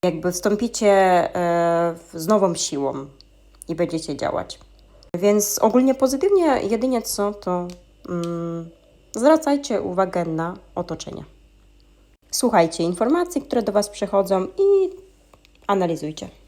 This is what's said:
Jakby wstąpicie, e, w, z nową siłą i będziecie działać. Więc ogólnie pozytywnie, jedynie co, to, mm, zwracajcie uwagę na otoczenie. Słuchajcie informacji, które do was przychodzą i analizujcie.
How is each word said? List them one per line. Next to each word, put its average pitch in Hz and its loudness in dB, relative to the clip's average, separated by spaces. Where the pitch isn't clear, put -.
Jakby 165 -2
wstąpicie, 208 0
e, 170 2
w, 165 -10
z 160 -6
nową 190 2
siłą 139 -4
i 170 -4
będziecie 160 -4
działać. - -6
Więc 202 2
ogólnie 254 4
pozytywnie, 277 2
jedynie 233 0
co, 208 -4
to, 180 -6
mm, 170 -6
zwracajcie 285 2
uwagę 180 0
na 165 -4
otoczenie. 170 -10
Słuchajcie 175 2
informacji, 269 0
które 240 -2
do 208 -2
was 208 0
przychodzą 190 0
i 392 2
analizujcie. 175 -2